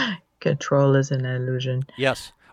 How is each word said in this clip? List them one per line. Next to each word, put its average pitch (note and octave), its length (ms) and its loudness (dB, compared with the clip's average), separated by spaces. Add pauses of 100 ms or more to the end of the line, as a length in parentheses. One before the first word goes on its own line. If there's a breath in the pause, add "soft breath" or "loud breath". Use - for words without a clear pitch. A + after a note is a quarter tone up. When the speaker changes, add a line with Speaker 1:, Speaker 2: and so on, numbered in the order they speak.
(400 loud breath)
Speaker 1:
Control C#3 560 2
is C3+ 160 2
an C3 140 -2
illusion. B2+ 580 -4 (140)
Speaker 2:
Yes. C3 340 -2 (220 soft breath)